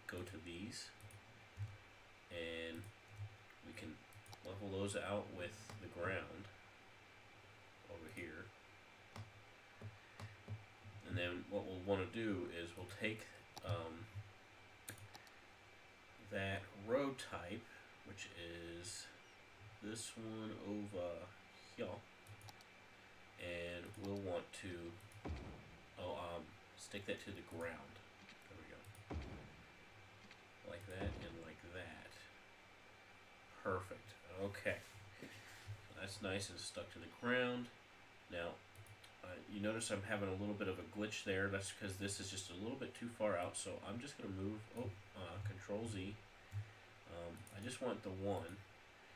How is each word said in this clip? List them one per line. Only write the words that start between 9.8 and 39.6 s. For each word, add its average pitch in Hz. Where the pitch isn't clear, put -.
And 90
then 87
what 101
we'll 92
wanna 95
do 101
is 85
we'll 90
take, 107
um, 82
that 98
road 135
type, 95
which -
is 85
this 110
one 110
over 92
here, 110
and 87
we'll 98
want 85
to, 85
oh, 90
um, 85
stick -
that -
to 104
the -
ground. 82
There -
we -
go. -
Like 87
that 92
and 85
like -
that. -
Perfect. -
Okay. 98
That's 98
nice 98
and 87
stuck -
to 82
the -
ground. 123
Now, 85
uh, 92
you 104